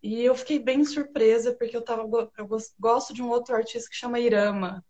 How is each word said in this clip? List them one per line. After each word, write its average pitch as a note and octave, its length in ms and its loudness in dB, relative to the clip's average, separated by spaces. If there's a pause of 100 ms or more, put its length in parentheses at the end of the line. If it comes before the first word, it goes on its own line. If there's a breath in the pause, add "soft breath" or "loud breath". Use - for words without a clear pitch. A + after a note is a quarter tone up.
E A3 180 -4
eu B3+ 140 6
fiquei D4 240 -2
bem C4 240 2
surpresa, A#3 680 2
porque A#3 240 -6
eu A3+ 40 -6
tava A3+ 240 -6
go-, A3 320 -2
eu G#3 80 -10
gos-, G#3+ 320 -8
gosto A#3 360 2
de A#3+ 100 -8
um A#3+ 60 -4
outro A#3+ 260 -2
artista A3+ 340 -4
que - 60 -14
chama A#3+ 240 -4
Irama. G3+ 720 0